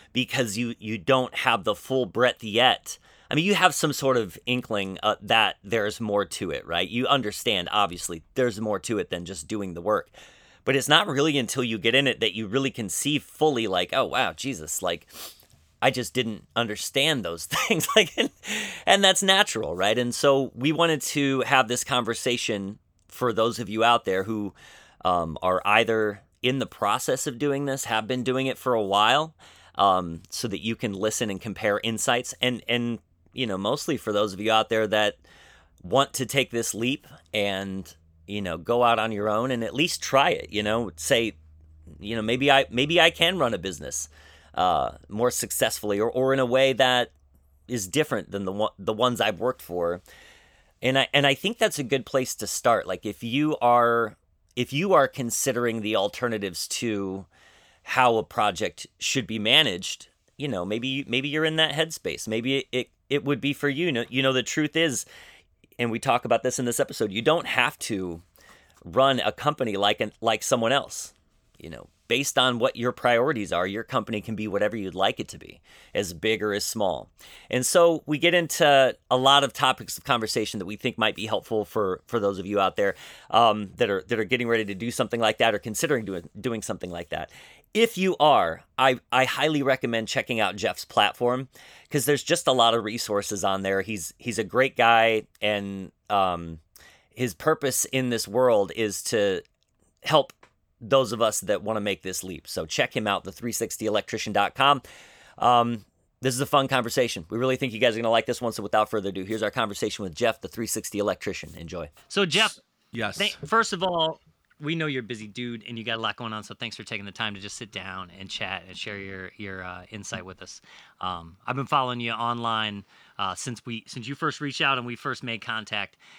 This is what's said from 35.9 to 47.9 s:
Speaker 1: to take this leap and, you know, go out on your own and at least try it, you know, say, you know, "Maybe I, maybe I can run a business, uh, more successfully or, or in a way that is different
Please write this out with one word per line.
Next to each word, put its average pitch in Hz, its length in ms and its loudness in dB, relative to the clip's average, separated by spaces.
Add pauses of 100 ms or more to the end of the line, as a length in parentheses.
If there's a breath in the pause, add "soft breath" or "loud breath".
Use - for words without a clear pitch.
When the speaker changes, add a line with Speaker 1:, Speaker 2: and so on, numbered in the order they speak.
Speaker 1:
to 127 120 -4
take 135 240 0
this 117 240 -2
leap 123 320 -4 (260)
and, 98 600 -4 (320)
you 104 160 -6
know, 85 160 -4
go 117 240 2
out 117 160 6
on 110 140 0
your 104 160 -2
own 117 240 0
and 117 100 -2
at 110 120 -6
least 160 280 -2
try 143 280 4
it, - 200 -4
you 104 120 -2
know, 107 340 -2
say, 117 380 2 (680)
you 107 160 -8
know, 110 60 -4
"Maybe 127 280 2
I, 135 200 6
maybe 147 300 2
I 165 100 6
can 170 280 0
run 120 160 2
a 92 40 -2
business, 80 500 -8 (460 soft breath)
uh, 80 380 2 (160)
more 117 220 0
successfully - 720 -2
or, 113 100 0
or 131 220 2
in 135 80 2
a 127 60 2
way 131 260 4
that 127 400 2 (560)
is 113 180 -4
different 113 460 -2